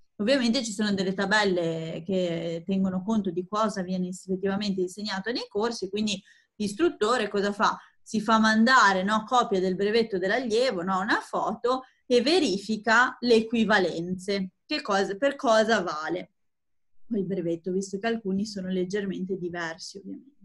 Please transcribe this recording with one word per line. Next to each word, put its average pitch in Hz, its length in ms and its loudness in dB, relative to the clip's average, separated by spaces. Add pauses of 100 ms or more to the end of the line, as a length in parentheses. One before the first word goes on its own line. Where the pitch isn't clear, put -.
(160)
Ovviamente 233 480 2
ci 214 80 -8
sono 214 220 -2
delle 190 180 0
tabelle 175 920 0
che 170 600 -2
tengono 190 380 -2
conto 196 280 -2
di 180 160 -4
cosa 208 360 -2
viene 185 260 -4
effettivamente 190 720 -4
insegnato 196 500 -6
nei 339 180 -6
corsi, 220 420 -4
quindi 208 300 -2 (360)
l'istruttore 214 720 0
cosa 202 240 0
fa? 185 260 0 (280)
Si 214 140 -2
fa 220 180 4
mandare, 220 640 6
no, 220 220 0
copia 233 360 2
del 185 160 0
brevetto 208 420 0
dell'allievo, 214 640 0
no, 190 180 -2
una 240 200 0
foto, 240 640 -2 (200)
e 240 160 4
verifica 233 1000 2
le 240 160 6
equivalenze, 190 1120 0 (160)
che - 160 -4
cosa, 202 340 0
per 277 200 0
cosa 220 440 4
vale 160 520 -6 (760)
quel 202 180 -2
brevetto, 170 480 -4
visto 196 260 -4
che 202 80 -6
alcuni 202 380 -2
sono 185 240 -8
leggermente 185 720 -4
diversi, 170 600 -8
ovviamente. 190 340 -16 (120)